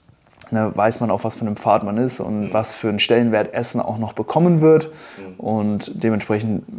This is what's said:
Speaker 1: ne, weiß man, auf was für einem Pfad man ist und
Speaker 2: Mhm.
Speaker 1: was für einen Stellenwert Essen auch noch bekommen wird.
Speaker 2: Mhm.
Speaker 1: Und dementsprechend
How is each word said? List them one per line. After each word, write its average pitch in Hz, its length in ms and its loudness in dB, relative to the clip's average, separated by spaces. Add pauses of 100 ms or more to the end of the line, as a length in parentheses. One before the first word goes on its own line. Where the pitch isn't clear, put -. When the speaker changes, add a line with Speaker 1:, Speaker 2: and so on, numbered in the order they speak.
(500)
Speaker 1:
ne, 110 240 0
weiß 107 260 2
man, 113 100 0
auf 101 140 0
was 113 100 -4
für - 80 -8
einem 107 140 -4
Pfad 110 280 2
man 101 140 -2
ist 127 220 -2
und 104 240 -4
Speaker 2:
Mhm. 95 100 -6
Speaker 1:
was 110 180 -2
für - 160 -4
einen 104 100 0
Stellenwert 113 540 2
Essen 120 300 -4
auch 110 160 -4
noch 110 160 -6
bekommen 160 480 2
wird. 156 280 6 (280)
Speaker 2:
Mhm. 95 180 -16
Speaker 1:
Und 104 640 -4
dementsprechend 107 600 0 (140)